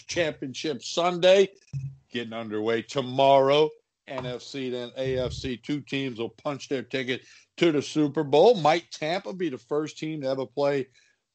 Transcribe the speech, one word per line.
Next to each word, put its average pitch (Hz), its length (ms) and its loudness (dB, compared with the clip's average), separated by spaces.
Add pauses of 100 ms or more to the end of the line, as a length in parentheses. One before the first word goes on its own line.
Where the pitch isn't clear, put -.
Championship 147 800 -6
Sunday, 180 640 4 (640)
getting 117 200 -6
underway 113 500 -2
tomorrow. 139 880 4 (360)
N 127 180 -8
F 123 160 -8
C, 131 300 -8
then 123 260 -8
A 131 220 -2
F 123 140 -2
C. 127 240 -6
Two 147 240 -6
teams 135 400 -6
will 113 80 -4
punch - 400 -10
their 127 160 -4
ticket 127 380 -6 (340)
to 170 160 4
the 139 100 0
Super 151 400 -2
Bowl. 151 320 6
Might 165 380 0
Tampa 185 400 -6
be 180 160 -6
the 127 100 -8
first 151 400 -6
team 156 220 -8
to 131 80 -4
ever 135 180 -2
play 143 400 -2 (480)